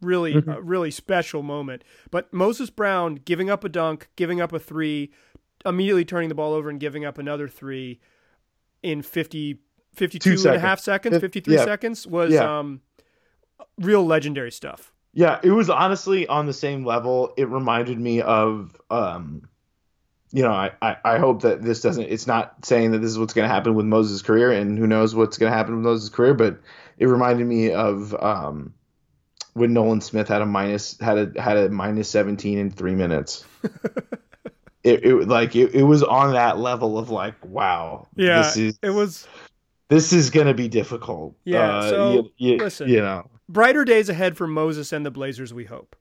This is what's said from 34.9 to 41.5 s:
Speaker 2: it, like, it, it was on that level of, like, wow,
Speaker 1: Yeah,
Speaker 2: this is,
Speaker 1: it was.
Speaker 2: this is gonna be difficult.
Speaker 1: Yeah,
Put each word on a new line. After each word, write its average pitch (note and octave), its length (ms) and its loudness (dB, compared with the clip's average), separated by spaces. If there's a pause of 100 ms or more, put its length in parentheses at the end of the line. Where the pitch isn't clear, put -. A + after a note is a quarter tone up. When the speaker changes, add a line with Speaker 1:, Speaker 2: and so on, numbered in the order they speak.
Speaker 2:
it, G#2+ 240 6
like, A#2 280 2
it, B2 180 4
it C#3 80 4
was D3 220 6
on C3+ 300 4
that A#2 260 2
level A#2 400 -2
of, A#2 100 -8
like, G#2+ 240 -4 (100)
wow, F2+ 720 -4
Speaker 1:
Yeah, F3 280 4
Speaker 2:
this D3+ 140 0
is, G#2+ 260 -2
Speaker 1:
it G3+ 80 -2
was. G#3 360 -2 (600)
Speaker 2:
this D#3 260 4
is D3+ 160 6
gonna C#3+ 240 4
be A#2+ 140 -4
difficult. G#2+ 760 -4
Speaker 1:
Yeah, G#2+ 340 0